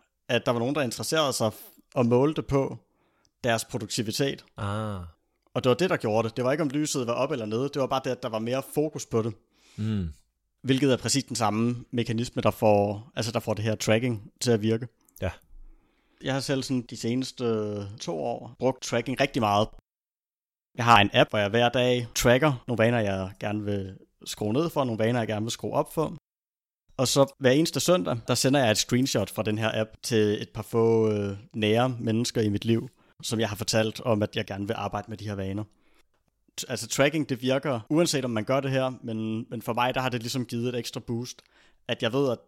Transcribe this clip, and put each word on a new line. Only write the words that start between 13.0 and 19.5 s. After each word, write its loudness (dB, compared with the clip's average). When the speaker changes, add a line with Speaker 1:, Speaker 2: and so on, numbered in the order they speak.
Speaker 1:
altså, -4
der -2
får -4
det -4
her 0
tracking 0
til 2
at 4
virke. 0
Speaker 2:
Ja. -2
Speaker 1:
Jeg -2
har 0
selv -2
sådan -2
de -12
seneste -2
to -6
år -8
brugt 0
tracking -2
rigtig 0
meget. 4